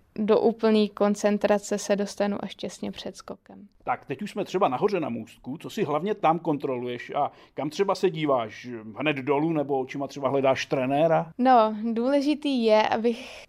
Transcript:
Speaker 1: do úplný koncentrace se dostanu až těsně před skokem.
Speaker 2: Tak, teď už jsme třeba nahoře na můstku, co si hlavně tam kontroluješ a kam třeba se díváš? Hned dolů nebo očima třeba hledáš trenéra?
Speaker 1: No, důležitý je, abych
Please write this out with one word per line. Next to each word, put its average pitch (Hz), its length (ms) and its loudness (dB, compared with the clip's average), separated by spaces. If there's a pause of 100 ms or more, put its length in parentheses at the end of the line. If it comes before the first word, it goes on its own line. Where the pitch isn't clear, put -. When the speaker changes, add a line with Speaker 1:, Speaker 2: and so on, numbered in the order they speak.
(160)
Speaker 1:
do 214 240 4
úplný 220 480 4
koncentrace 208 880 0
se 202 180 0
dostanu 202 440 -2
až - 140 -10
těsně 202 380 -10
před - 240 -12
skokem. - 520 -18 (160)
Speaker 2:
Tak, - 200 -4
teď - 180 -8
už 208 80 -8
jsme 202 140 -6
třeba 190 240 2
nahoře 170 320 0
na 143 80 -4
můstku, 120 500 -10
co - 120 -12
si 214 140 -4
hlavně 156 300 -2
tam 165 240 2
kontroluješ 127 760 -4
a 139 180 -2 (220)
kam 139 160 -4
třeba 196 240 0
se 180 160 2
díváš? 131 580 -2 (280)
Hned 143 200 0
dolů 143 360 2
nebo 143 280 0
očima 139 260 -6
třeba 135 220 -6
hledáš 135 380 2
trenéra? 156 720 2
Speaker 1:
No, 240 360 6 (180)
důležitý 277 720 0
je, 214 240 6
abych - 600 -2